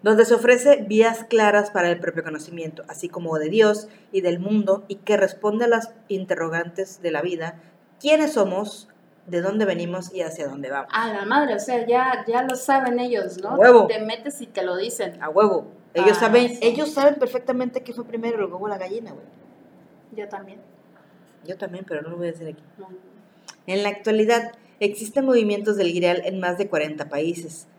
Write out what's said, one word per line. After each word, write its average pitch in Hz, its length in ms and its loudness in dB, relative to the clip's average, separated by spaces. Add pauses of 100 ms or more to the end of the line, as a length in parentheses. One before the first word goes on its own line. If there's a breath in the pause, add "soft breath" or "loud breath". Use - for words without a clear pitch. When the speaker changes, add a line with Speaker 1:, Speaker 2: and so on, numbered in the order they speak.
Speaker 1:
Donde 214 220 6
se 226 100 4
ofrece 240 520 6
vías 226 380 2
claras 208 480 2
para 175 180 0
el 175 80 0
propio 165 240 -6
conocimiento, 160 640 -12
así 175 200 -12
como 165 320 -6
de 156 80 -4
Dios 214 400 2 (240 loud breath)
y 190 80 0
del 175 180 0
mundo, 202 480 0
y 202 100 -10
que 208 200 0
responde 214 480 0
a 233 40 2
las 226 220 0 (160)
interrogantes 170 960 -6
de 170 80 -2
la 147 100 -4
vida, 170 400 -6 (380 loud breath)
quiénes 302 360 2
somos, 196 540 -2 (380)
de 175 160 -4
dónde 208 220 -2
venimos 175 500 -6
y 180 80 -6
hacia 160 240 -8
dónde 135 240 -10
vamos. 139 240 -8
Speaker 2:
A 226 180 -2
la 202 120 -8
madre, 247 320 0
o - 20 -4
sea, 240 260 -4
ya, 247 440 0
ya 240 160 0
lo 262 100 -2
saben 247 460 0
ellos, 208 420 -4
¿no? 202 80 -8
Speaker 1:
A 262 60 -2
huevo. 240 320 10
Speaker 2:
Te 220 100 0
metes 233 420 -8
y 240 60 -12
te - 160 -6
lo 180 140 -4
dicen. 196 440 -8
Speaker 1:
A 151 100 -6
huevo. 190 360 4 (280)
Ellos 190 240 6
Speaker 2:
Ah, - 20 0
Speaker 1:
saben, 240 300 4
Speaker 2:
sí. - 120 -12
Speaker 1:
ellos 285 300 0
saben 285 240 4
perfectamente 254 680 -4
qué 240 100 -16
fue 233 140 -10
primero, 226 320 -4
el 202 140 -2
huevo 190 140 -8
o - 20 -6
la 202 100 -6
gallina, 196 320 -10
güey. - 160 -20 (840)
Speaker 2:
Yo 208 160 -12
también. 196 320 -16 (840)
Speaker 1:
Yo 180 140 -12
también, 185 300 -12
pero 151 140 -8
no 165 80 -12
lo 175 80 -12
voy 175 100 -6
a 165 40 -6
decir 165 160 -14
aquí. 151 140 -16 (160)
Speaker 2:
No. 190 100 -20 (800 loud breath)
Speaker 1:
En 190 160 -2
la 202 60 0
actualidad, 220 640 0 (260 soft breath)
existen 214 480 -2
movimientos 208 500 2
del 175 160 0
grial 175 320 0
en 190 140 -4
más 180 180 -2
de 202 120 -4
cuarenta 151 400 -4
países. 165 580 -6 (120)